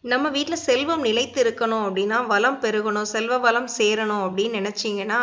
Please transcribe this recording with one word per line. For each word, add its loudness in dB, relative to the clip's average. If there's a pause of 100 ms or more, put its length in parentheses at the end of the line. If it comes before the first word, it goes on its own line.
நம்ம 0
வீட்ல -2
செல்வம் 2
நிலைத்து 0
இருக்கணும் 0
அப்படின்னா, 0
வளம் 2
பெருகணும், 0
செல்வ -2
வளம் 2
சேரணும் 0
அப்படின்னு -2
நினைச்சீங்கன்னா, -4